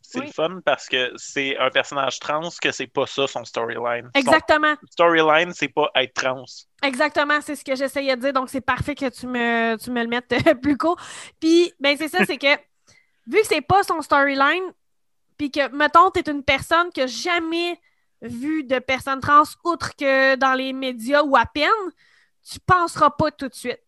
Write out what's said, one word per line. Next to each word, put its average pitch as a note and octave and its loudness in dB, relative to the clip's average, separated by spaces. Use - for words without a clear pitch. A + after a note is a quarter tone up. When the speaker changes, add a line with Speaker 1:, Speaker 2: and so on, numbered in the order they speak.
Speaker 1:
C'est - -10
Speaker 2:
Oui. C#4+ -8
Speaker 1:
le D4+ -14
fun E3+ -4
parce C#3+ 0
que B2+ -2
c'est C#3 -4
un C3 2
personnage C3+ -2
trans D#3 -4
que C#3 0
c'est C3 -8
pas B2+ -2
ça, C#3 -2
son A#2+ -10
storyline. A#2 -6
Son C#4 4
Speaker 2:
Exactement. D4+ 2
Speaker 1:
storyline, E3 4
c'est C#3+ -4
pas D3+ 0
être C3 -2
trans. C3 -4
Speaker 2:
Exactement, D4 0
c'est D4 -10
ce - -20
que C4+ -4
j'essayais C4+ -2
de A#3 -14
dire. C#4 -2
Donc, C4 -2
c'est C4+ -6
parfait C4+ -4
que C4+ -4
tu - -10
me, A#3 0
tu A#3+ -12
me B3 -2
le A#3 -4
mettes, A#3+ -4
euh, D4 4
<laughs> B3 -4
plus C#4+ 0
court. E4+ 0
Puis, E4+ 4
ben, C#4 2
c'est D#4 -4
ça, F4+ 0
c'est D4 -4
que, C#4 2
vu D#4 2
que G#4+ 0
c'est D#4 2
pas F#4+ 2
son E4+ -2
storyline, C#4+ 2
puis D4 -4
que, C#4 0
mettons, D#4+ 6
t'es E4 -4
une C#4+ -6
personne E4 0
qui D4 -4
a B3+ 0
jamais E4+ -4
vu C4 -6
de B3 -2
personne C4 -4
trans, D4 6
outre - -4
que C4+ 2
dans C4 2
les C4 -4
médias C4 0
ou C4+ 4
à A3+ 6
peine, D4+ -2
tu - -16
penseras E4+ 2
pas D4+ 0
tout C4+ -10
de - -12
suite. A#3+ -10